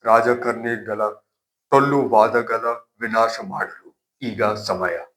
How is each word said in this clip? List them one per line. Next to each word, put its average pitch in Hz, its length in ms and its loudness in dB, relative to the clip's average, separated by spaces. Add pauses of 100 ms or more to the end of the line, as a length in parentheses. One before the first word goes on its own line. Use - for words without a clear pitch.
ರಾಜಕಾರಣಿಗಳ 113 1040 0 (640)
ಟೊಳ್ಳು 139 380 2
ವಾದಗಳ 113 560 2 (360)
ವಿನಾಶ 113 380 0 (100)
ಮಾಡಲು - 720 -10
ಈಗ 113 220 -4
ಸಮಯ. 92 540 -2 (180)